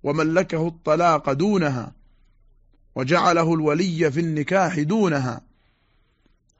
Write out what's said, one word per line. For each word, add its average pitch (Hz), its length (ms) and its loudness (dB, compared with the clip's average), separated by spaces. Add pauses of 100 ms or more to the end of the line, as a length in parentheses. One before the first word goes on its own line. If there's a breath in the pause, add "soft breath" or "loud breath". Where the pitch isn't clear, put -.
وملكه 160 640 0
الطلاق 156 640 0
دونها، 151 600 -2 (1000)
وجعله 165 600 2
الولي 160 560 0
في 139 100 -4
النكاح 165 600 -2
دونها، 151 600 0 (1200)